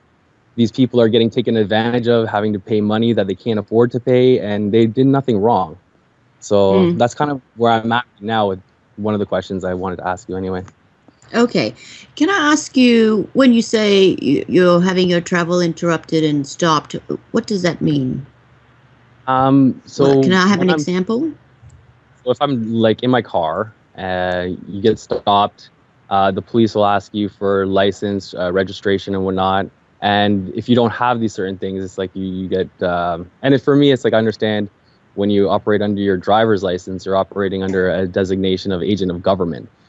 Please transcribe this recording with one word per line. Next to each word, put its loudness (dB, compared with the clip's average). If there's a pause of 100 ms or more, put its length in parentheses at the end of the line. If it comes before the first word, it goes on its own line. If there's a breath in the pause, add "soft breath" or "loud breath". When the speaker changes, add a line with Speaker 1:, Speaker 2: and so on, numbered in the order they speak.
(560)
Speaker 1:
these 0
people 0
are 6
getting 2
taken -2
advantage 0
of, 2
having -2
to -4
pay -2
money 0
that 0
they -4
can't -4
afford 0
to -4
pay, 2
and -2
they 4
did 0
nothing 2
wrong. 0 (640)
So 2
Speaker 2:
Mm. 4
Speaker 1:
that's 0
kind -2
of -6 (140)
where 2
I'm 0
at -2 (140)
now -2
with -4 (360)
one -2
of -2
the -2
questions -6
I -4
wanted -6
to -8
ask -8
you -8
anyway. -6 (680)
Speaker 2:
Okay. 0 (400 loud breath)
Can -2
I 0
ask -2
you, 4
when 4
you 4
say 2
you, 0
you're 4
having 2
your 2
travel -2
interrupted -2
and 0
stopped, -2 (380)
what -2
does -4
that -2
mean? -2 (1040)
Speaker 1:
Um, 2
so 2
Speaker 2:
What, 4
can 2
I 4
have 2
Speaker 1:
when 0
Speaker 2:
an 2
Speaker 1:
I'm 0
Speaker 2:
example? -2 (920)
Speaker 1:
So -2
if 0
I'm, -2
like, 2
in 0
my 2
car, -4 (260)
uh, -4 (220)
you -10
get 0
stopped, -2 (400)
uh, 2
the -6
police 0
will 2
ask -2
you -4
for -2
license, -2
uh, -4
registration -2
and -4
whatnot. 0 (360)
And 0
if -6
you 4
don't 2
have -2
these -4
certain -6
things, -6
it's -10
like -6
you, -8
you -8
get, -4
um, -4 (140)
and 2
it, 2
for 2
me, 4
it's 0
like, 2
I 2
understand -2 (440 soft breath)
when -2
you 2
operate 0
under -2
your 2
driver's 2
license, -6
you're -2
operating -2
under 0
a -2
designation -2
of -2
agent -2
of -8
government. -2 (200 soft breath)